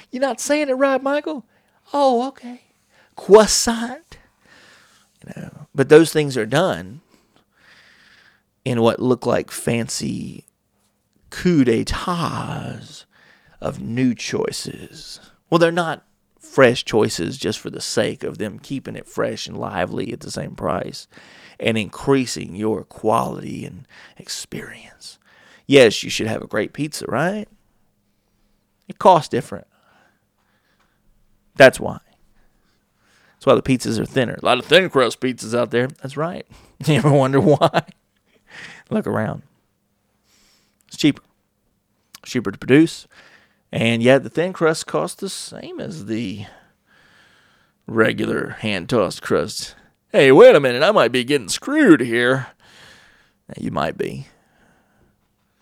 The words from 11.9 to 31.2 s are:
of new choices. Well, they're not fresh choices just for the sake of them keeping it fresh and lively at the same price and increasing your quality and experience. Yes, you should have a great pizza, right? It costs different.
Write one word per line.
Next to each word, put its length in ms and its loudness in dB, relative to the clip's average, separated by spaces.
of 200 -8
new 340 -2
choices. 1040 -10
Well, 100 2
they're 140 2
not 320 -6
fresh 460 2
choices 540 -2
just 200 -4
for 120 -16
the 100 -12
sake 420 -4
of 160 -8
them 200 -10
keeping 380 -12
it 100 -16
fresh 400 -6
and 100 -14
lively 560 -6
at 80 -12
the 100 -16
same 240 -10
price 540 -8
and 200 -2
increasing 760 -4
your 300 -6
quality 800 -6
and 220 -18
experience. 1000 -16
Yes, 360 6
you 80 -8
should 160 -4
have 160 -6
a 60 -16
great 240 -4
pizza, 340 -10
right? 420 -4
It 100 -16
costs 300 4
different. 400 -8